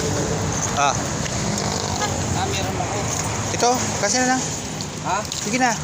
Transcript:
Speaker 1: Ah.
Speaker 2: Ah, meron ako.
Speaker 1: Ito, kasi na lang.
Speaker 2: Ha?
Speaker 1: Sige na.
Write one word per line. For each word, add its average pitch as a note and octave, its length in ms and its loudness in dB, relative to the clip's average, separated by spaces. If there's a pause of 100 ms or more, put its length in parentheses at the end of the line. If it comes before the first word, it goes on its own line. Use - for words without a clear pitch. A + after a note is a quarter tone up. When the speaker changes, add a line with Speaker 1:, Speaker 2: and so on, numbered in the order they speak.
(760)
Speaker 1:
Ah. C#3+ 160 4 (1400)
Speaker 2:
Ah, F#3+ 160 2
meron F#3+ 240 0
ako. F#3 240 -2 (560)
Speaker 1:
Ito, A#3 160 4 (320)
kasi G3+ 160 2
na B3+ 160 4
lang. B3+ 80 2 (640)
Speaker 2:
Ha? F#3 160 0
Speaker 1:
Sige G#3+ 400 -2
na. B3 80 6 (140)